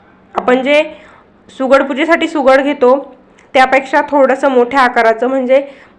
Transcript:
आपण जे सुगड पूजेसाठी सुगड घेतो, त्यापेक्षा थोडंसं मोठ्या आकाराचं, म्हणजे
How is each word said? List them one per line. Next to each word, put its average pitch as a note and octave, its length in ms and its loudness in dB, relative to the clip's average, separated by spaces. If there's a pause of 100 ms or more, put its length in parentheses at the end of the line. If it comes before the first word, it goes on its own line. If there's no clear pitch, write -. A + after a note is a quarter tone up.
(340)
आपण B3+ 280 -2
जे D4 220 0 (760)
सुगड C4+ 240 2
पूजेसाठी D#4 460 -2
सुगड C4+ 320 2
घेतो, C#4 540 -2 (400)
त्यापेक्षा C4 460 2 (100)
थोडंसं C#4 400 0
मोठ्या B3+ 300 0
आकाराचं, A#3+ 460 0
म्हणजे C4 400 0 (320)